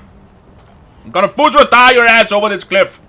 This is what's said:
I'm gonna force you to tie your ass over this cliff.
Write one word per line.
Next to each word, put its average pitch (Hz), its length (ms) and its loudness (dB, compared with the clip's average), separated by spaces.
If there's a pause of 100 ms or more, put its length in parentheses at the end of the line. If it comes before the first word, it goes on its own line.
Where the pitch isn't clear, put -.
(1040)
I'm 113 80 -20
gonna 190 160 -2
force 285 260 -2
you 294 60 2
to 254 60 4
tie 247 260 2
your 240 140 2
ass 226 260 0
over 208 160 -2
this 196 160 -8
cliff. - 440 -4